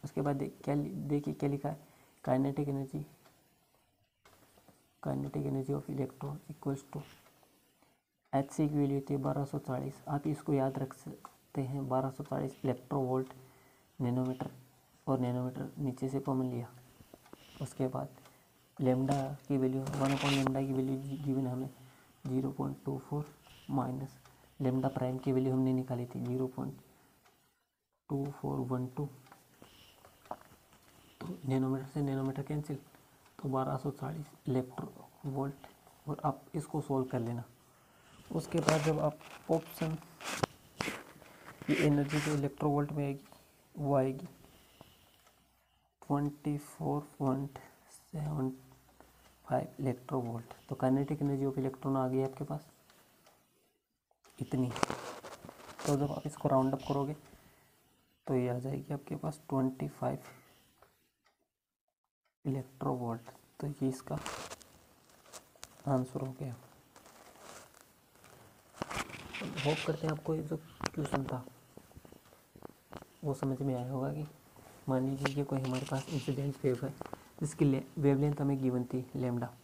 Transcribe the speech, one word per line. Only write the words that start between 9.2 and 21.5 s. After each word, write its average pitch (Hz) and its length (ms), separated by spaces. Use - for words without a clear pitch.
सौ 147 220
चालीस। 135 420
आप - 180
इसको 151 280
याद 135 240
रख 131 160
सकते - 680
हैं, 135 260
बारह 131 220
सौ 147 140
चालीस 139 400
electrovolt 131 680
nanometer, 127 520
और 135 140
nanometer 127 580
नीचे 135 300
से 135 120
common 131 300
लिया। 120 180
उसके 131 260
बाद 135 200
lambda 131 400
की 143 100
value, 131 220
वन 139 360
upon 139 180
lambda 135 320
की 135 60
वैल्यू 131 260
gi-, 139 260
गिवन 135 220
हमें 127 220